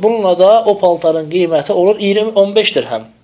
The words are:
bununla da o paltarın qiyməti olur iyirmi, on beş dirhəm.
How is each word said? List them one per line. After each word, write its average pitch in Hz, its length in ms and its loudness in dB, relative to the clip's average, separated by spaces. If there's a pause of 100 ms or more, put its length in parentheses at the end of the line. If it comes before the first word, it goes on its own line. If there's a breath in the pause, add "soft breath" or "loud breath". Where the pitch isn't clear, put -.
bununla 208 360 0
da 185 120 6 (180)
o 202 140 2
paltarın 165 500 0
qiyməti 165 400 -2
olur 190 240 2
iyirmi, 208 400 -2
on 196 200 2
beş - 200 0
dirhəm. 117 320 -6 (160)